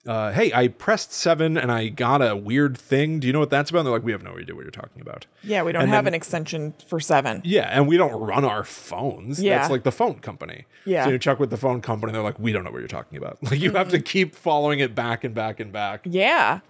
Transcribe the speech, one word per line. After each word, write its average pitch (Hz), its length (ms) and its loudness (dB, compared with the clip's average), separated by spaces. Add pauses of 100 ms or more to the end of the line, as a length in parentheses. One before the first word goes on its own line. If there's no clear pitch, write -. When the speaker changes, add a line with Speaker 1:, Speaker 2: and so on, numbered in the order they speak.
Speaker 1:
uh, 110 280 -2
"Hey, 170 200 2
I 127 140 4
pressed - 460 -2
seven 160 440 2
and 123 140 0
I 113 160 0
got 127 360 2
a 110 120 4
weird 123 420 0
thing. 151 440 0
Do 127 80 0
you 131 40 2
know 151 60 2
what 147 120 2
that's 143 200 2
about?" 170 100 4
And 147 60 0
they're 123 80 2
like, 113 80 0
"We 113 80 0
have 98 140 -6
no 90 120 -14
idea 87 160 -12
what 85 100 -14
you're 65 100 -14
talking - 280 -18
about." - 260 -16 (180)
Speaker 2:
Yeah, 202 180 0
we 170 80 0
don't 165 120 0
Speaker 1:
And - 100 4
Speaker 2:
have 214 140 4
Speaker 1:
then 175 80 2
Speaker 2:
an - 20 -2
extension 156 580 -6 (140)
for 170 100 -2
seven. 139 460 2
Speaker 1:
Yeah, 175 260 2
and 139 160 4
we 160 100 6
don't 170 140 4 (100)
run 107 240 0
our 104 200 0
phones. 135 760 -8
Speaker 2:
Yeah. 190 180 2
Speaker 1:
That's, 143 120 0
like, 127 140 0
the 131 80 2
phone 208 260 0
company. - 460 -14 (200)
Speaker 2:
Yeah. 175 200 0
Speaker 1:
So 139 60 4
you 127 100 2
check 135 180 2
with 131 120 0
the 123 60 -4
phone 123 260 0
company, 107 300 -4
they're 110 80 -2
like, 104 200 -4
"We 113 100 0
don't 98 140 -2
know 58 80 -10
what 62 80 -8
you're 58 80 -10
talking - 280 -12
about." - 260 -10
<laughs> 120 60 -6
Like, 139 120 0
you 196 140 2
have 185 160 2
to 175 80 4
Speaker 2:
Mm-hmm. - 40 0
Speaker 1:
keep 190 320 0
following 147 460 2
it 127 160 2
back 117 260 -2
and 117 140 -6
back 110 240 -4
and 104 120 -10
back 104 320 -4
Speaker 2:
Yeah. 185 540 2 (120)